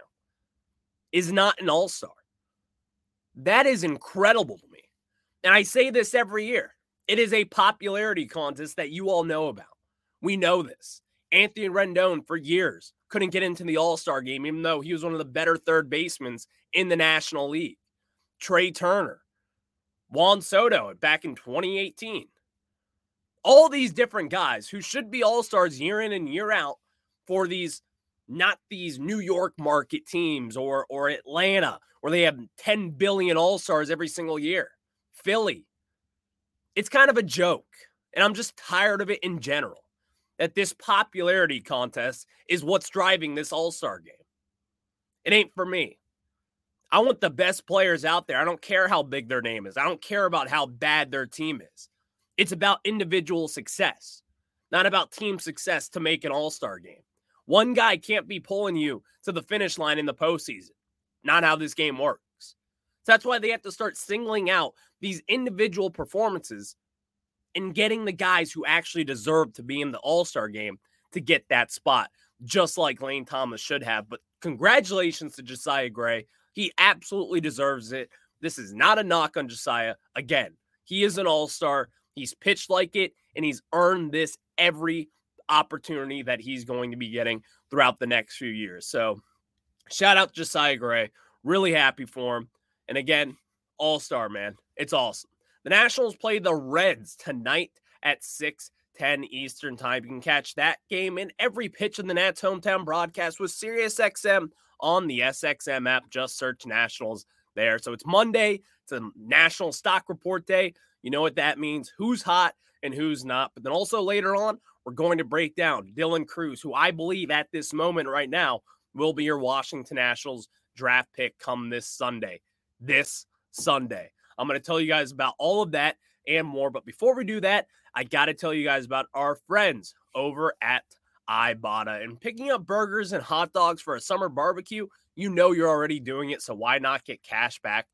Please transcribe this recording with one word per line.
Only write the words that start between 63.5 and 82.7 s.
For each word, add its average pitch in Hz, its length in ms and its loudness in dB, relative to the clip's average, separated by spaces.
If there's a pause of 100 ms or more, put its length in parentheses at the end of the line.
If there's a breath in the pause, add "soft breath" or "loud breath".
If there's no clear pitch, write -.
have 226 120 -4
to 190 100 -12
start 220 240 -6
singling 214 540 -2
out 170 240 2 (260 soft breath)
these 185 260 -6
individual 202 640 0
performances 165 880 -6 (800)
and 185 180 -6
getting 220 300 0
the 196 80 -4
guys 180 400 2
who 160 140 -8
actually 165 380 0
deserve 135 500 0
to 123 80 -18
be 135 180 -6
in 143 100 -2
the 117 80 -10
All-Star 151 500 0
game 104 300 -8 (340)
to 185 80 -6
get 147 280 2
that 120 240 2
spot, 127 380 2 (340)
just 170 340 0
like 135 240 0
Lane 135 220 -6
Thomas 127 360 -6
should 143 220 -4
have. 110 260 -4
But 117 120 -14 (200)
congratulations 180 960 0
to 135 60 -18
Josiah 131 480 -4
Gray. 117 360 -4 (260)
He 202 260 -6
absolutely 185 640 2
deserves 135 520 -4
it. 131 180 -10 (300 soft breath)
This 156 180 -8
is 101 160 -14
not 180 240 4
a 208 60 -2
knock 170 320 2
on 139 120 -4
Josiah. 117 480 -4 (200)
Again, 131 360 -2 (320)
he 196 200 0
is 196 140 0
an 190 80 0
all-star. 151 640 0 (260)
He's 131 180 -10
pitched - 380 -2